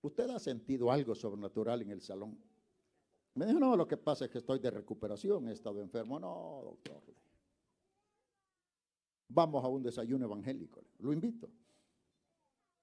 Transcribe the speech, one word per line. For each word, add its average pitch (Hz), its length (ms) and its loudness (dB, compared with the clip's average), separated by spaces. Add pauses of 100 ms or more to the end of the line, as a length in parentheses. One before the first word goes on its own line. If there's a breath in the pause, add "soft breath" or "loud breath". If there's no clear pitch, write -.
"¿Usted 233 300 -2
ha 233 80 -6
sentido 123 520 0
algo 127 240 4
sobrenatural 107 680 -2
en 101 80 -8
el 95 100 -8
salón?". 104 420 -10 (920)
Me 151 120 0
dijo, 294 140 6
"No, 254 160 8
lo 170 100 6
que 151 100 0
pasa 147 280 0
es 117 60 -4
que - 80 -6
estoy 131 200 0
de 127 120 2
recuperación, 113 800 -2
he 110 40 -4
estado 104 280 -6
enfermo". 113 380 -6
"No, 170 460 -8
doctor. - 380 -16 (2250)
Vamos 147 360 4
a 131 40 2
un 135 140 0
desayuno 120 420 -2
evangélico, 104 580 -6 (160)
lo 135 140 -2
invito". 233 380 -2 (1300)